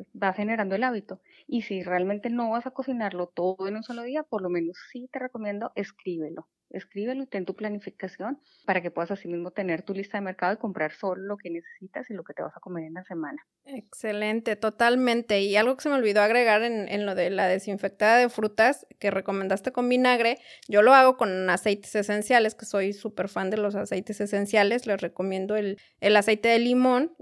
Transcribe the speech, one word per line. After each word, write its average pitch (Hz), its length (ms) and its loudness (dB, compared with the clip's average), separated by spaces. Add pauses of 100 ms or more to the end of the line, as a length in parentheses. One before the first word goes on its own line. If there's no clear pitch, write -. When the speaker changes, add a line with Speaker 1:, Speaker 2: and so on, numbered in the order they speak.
(120)
Speaker 1:
vas 190 240 -2
generando 208 380 -2
el 220 100 0
hábito. 208 360 -6 (260)
Y 233 160 -2
si 190 220 -6
realmente 185 440 -2
no 233 220 -2
vas 233 160 -2
a 254 60 -10
cocinarlo 214 560 -4
todo 185 400 -2
en 208 80 -4
un 226 60 -8
solo 233 200 -12
día, 285 220 -4
por 208 180 -6
lo 180 80 -4
menos 175 260 -2 (160)
sí 247 200 -14
te 262 80 -8
recomiendo 220 560 -8
escríbelo, 170 720 -8 (220)
escríbelo 220 520 -8
y 262 40 -12
ten 190 180 -6
tu 185 100 -6
planificación 208 880 -8 (240)
para 190 180 0
que 175 80 -6
puedas 170 200 -4
así 196 180 -8
mismo 175 220 -6
tener 180 320 -4
tu 196 120 -8
lista 196 240 -8
de 196 60 -6
mercado 185 300 -2
y - 20 -6
comprar 180 360 -4
solo 185 300 -6
lo 202 140 -8
que 185 140 -12
necesitas 175 600 -12
y 214 40 -10
lo 180 100 -10
que - 100 -16
te - 80 -8
vas - 140 -10
a - 40 -20
comer 175 240 -10
en 160 100 -14
la 185 100 -12
semana. 165 340 -8 (260)
Speaker 2:
Excelente, 214 920 -6
totalmente. 233 840 2
Y 196 160 0
algo 247 200 4
que - 60 -12
se 311 60 -2
me 277 80 2
olvidó 208 260 4
agregar 220 400 4
en, 226 260 -2
en 208 180 -2
lo 196 80 -2
de 185 160 0
la 185 160 2
desinfectada 202 720 2
de 247 100 6
frutas 220 580 2 (120)
que 202 120 -2
recomendaste 196 640 -2
con 247 160 -2
vinagre, 247 500 2 (300)
yo 208 140 6
lo 254 120 10
hago 262 220 10
con 185 340 0
aceites 202 440 0
esenciales, 214 600 2
que - 120 -18
soy 196 260 0
súper 196 360 -6
fan 190 220 -4
de 214 80 0
los 208 160 0
aceites 202 460 -6
esenciales. 202 680 2
Les 196 140 -2
recomiendo 190 560 -4
el, 202 220 -2 (220)
el 208 160 4
aceite 214 320 2
de 233 100 6
limón, 254 640 2